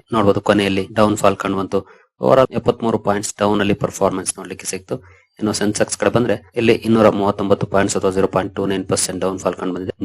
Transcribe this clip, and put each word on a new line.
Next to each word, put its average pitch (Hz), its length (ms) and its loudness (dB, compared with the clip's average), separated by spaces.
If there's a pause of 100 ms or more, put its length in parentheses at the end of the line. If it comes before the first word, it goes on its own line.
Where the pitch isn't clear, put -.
(160)
ನೋಡ್ಬೋದು 101 320 4
ಕೊನೆಯಲ್ಲಿ 101 360 2 (140)
ಡೌನ್ 107 180 4
ಫಾಲ್ 98 280 2
ಕಂಡುಬಂತು. 98 360 -2 (400)
Overall 131 380 4
ಎಪ್ಪತ್ಮೂರು 113 480 -2
ಪಾಯಿಂಟ್ಸ್ 104 340 -2
ಡೌನ್ 104 240 2
ಅಲ್ಲಿ 101 200 0
ಪರ್ಫಾರ್ಮೆನ್ಸ್ 92 560 -4
ನೋಡ್ಲಿಕ್ಕೆ - 320 -14
ಸಿಕ್ತು. 95 240 -10 (420)
ಇನ್ನು 107 220 -2
ಸೆನ್ಸೆಕ್ಸ್ 104 400 -2
ಕಡೆ 104 160 2
ಬಂದ್ರೆ 113 200 0 (220)
ಇಲ್ಲಿ 113 180 4 (100)
ಇನ್ನೂರ 113 300 6
ಮೂವತ್ತೊಂಬತ್ತು 101 560 0
ಪಾಯಿಂಟ್ಸ್ 98 260 0
ಅಥವಾ 95 180 0
ಝೀರೋ 95 200 2
ಪಾಯಿಂಟ್ 95 200 -2
ಟೂ 98 140 -2
ನೈನ್ 95 220 -4
ಪರ್ಸೆಂಟ್ 92 320 -2
ಡೌನ್ 95 180 -4
ಫಾಲ್ 92 180 -4
ಕಂಡು 92 160 -4
ಬಂದಿದೆ. 92 180 -8 (100)